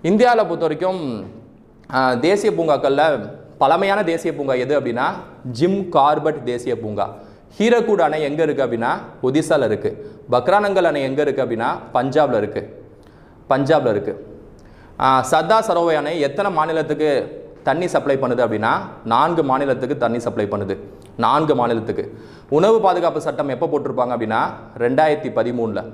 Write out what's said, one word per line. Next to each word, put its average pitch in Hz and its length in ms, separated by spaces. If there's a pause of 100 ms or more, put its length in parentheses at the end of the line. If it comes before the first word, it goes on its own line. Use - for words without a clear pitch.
இந்தியால 214 320
பொறுத்த 175 200
வரைக்கும், 156 680 (680)
ஆ, 131 200
தேசிய 196 380
பூங்காக்கள்ல 143 760 (280)
பழமையான 196 460
தேசிய 165 320
பூங்கா 135 180
எது 131 260
அப்படின்னா, 123 260 (460)
ஜிம் 180 400
கார்பெட் 151 520
தேசிய 123 360
பூங்கா. 104 340 (440)
ஹீரகுட் 214 420
அணை 156 220
எங்க 147 220
இருக்கு 135 220
அப்படின்னா, 117 240 (340)
ஒடிசால 147 420
இருக்கு. - 540 (120)
பக்ரானங்கல் 190 520
அணை 147 200
எங்க 135 180
இருக்கு 135 240
அப்படின்னா, 113 220 (260)
பஞ்சாப்ல 131 440
இருக்கு. 104 460 (680)
பஞ்சாப்ல 135 400
இருக்கு. - 520 (580)
ஆ, 131 220
சர்தார் 170 460
சரோவர் 170 280
அணை 151 240
எத்தனை 147 320
மாநிலத்துக்கு 151 880 (220)
தண்ணி 160 240
சப்ளை 143 300
பண்ணுது 123 300
அப்படின்னா, 110 300 (280)
நான்கு 151 380
மாநிலத்துக்கு 131 540
தண்ணி 117 220
சப்ளை 107 260
பண்ணுது. 101 320 (400)
நான்கு 143 380
மாநிலத்துக்கு. 117 640 (300)
உணவு 196 320
பாதுகாப்பு 175 400
சட்டம் 143 280
எப்போ 135 160
போட்டிருப்பாங்க 131 440
அப்படின்னா, 117 320 (360)
ரெண்டாயிரத்தி 131 520
பதிமூணுல 113 540 (100)